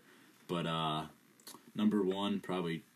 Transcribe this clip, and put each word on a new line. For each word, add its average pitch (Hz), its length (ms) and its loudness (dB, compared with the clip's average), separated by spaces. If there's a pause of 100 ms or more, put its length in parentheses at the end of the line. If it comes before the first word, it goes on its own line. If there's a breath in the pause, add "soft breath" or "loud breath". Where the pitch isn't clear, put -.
(480 soft breath)
But, 85 180 0
uh, 80 380 0 (720)
number 104 280 4
one, 98 360 0
probably 85 440 -2 (120)